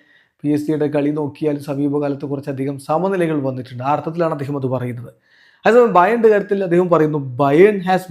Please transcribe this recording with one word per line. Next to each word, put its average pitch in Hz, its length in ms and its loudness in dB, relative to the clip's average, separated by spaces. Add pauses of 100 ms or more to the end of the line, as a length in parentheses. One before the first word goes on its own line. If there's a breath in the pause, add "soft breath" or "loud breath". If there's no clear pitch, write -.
(420 soft breath)
പി 147 80 -4
എസ് 147 180 0
ജിയുടെ 151 200 0
കളി 143 220 0
നോക്കിയാൽ 151 500 -4
സമീപകാലത്ത് 143 640 -4
കുറച്ചധികം 139 540 -8
സമനിലകൾ 160 640 -2
വന്നിട്ടുണ്ട്. 127 420 -8
ആ 139 80 0
അർത്ഥത്തിലാണ് 160 400 -2
അദ്ദേഹം 143 260 -6
അത് 135 100 -4
പറയുന്നത്. 123 460 -6 (520 soft breath)
അതേസമയം 226 280 6
ബയേണിൻ്റെ 214 360 4
കാര്യത്തിൽ 202 340 2
അദ്ദേഹം 180 260 2
പറയുന്നു, 156 280 2
"ബയേൺ 143 600 4
has 180 340 -2